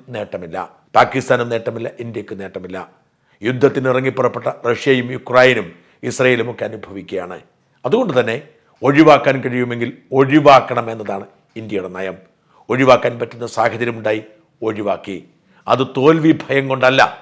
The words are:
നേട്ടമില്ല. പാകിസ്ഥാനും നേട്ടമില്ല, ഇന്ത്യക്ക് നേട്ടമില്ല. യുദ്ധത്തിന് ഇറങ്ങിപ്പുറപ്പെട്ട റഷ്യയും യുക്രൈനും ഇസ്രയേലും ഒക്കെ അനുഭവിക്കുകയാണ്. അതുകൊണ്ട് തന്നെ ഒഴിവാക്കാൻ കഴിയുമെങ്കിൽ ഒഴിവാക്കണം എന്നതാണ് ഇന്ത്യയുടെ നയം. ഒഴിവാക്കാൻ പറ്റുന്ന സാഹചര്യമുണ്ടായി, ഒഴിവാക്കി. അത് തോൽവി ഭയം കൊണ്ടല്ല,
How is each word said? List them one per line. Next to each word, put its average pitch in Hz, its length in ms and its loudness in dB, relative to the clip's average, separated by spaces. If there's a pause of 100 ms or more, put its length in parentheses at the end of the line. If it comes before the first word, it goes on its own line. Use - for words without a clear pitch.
നേട്ടമില്ല. 92 480 -10 (380)
പാകിസ്ഥാനും 123 540 2
നേട്ടമില്ല, 113 400 -6 (100)
ഇന്ത്യക്ക് 110 400 -12
നേട്ടമില്ല. 92 380 -12 (640)
യുദ്ധത്തിന് 127 480 0
ഇറങ്ങിപ്പുറപ്പെട്ട 123 580 -2 (240)
റഷ്യയും 123 400 -2
യുക്രൈനും 123 560 2 (360)
ഇസ്രയേലും 123 480 0
ഒക്കെ 110 140 -8
അനുഭവിക്കുകയാണ്. 95 720 -12 (480)
അതുകൊണ്ട് 190 340 0
തന്നെ 113 220 -2 (400)
ഒഴിവാക്കാൻ 139 600 6
കഴിയുമെങ്കിൽ 120 520 -4 (180)
ഒഴിവാക്കണം 135 800 4
എന്നതാണ് 104 340 -8 (300)
ഇന്ത്യയുടെ 104 320 -8
നയം. 92 300 -10 (520)
ഒഴിവാക്കാൻ 123 500 4
പറ്റുന്ന 117 280 -8
സാഹചര്യമുണ്ടായി, 110 760 -4 (380)
ഒഴിവാക്കി. 101 560 -6 (500)
അത് 123 160 2 (140)
തോൽവി 156 340 4
ഭയം 139 360 -2
കൊണ്ടല്ല, 131 340 2 (200)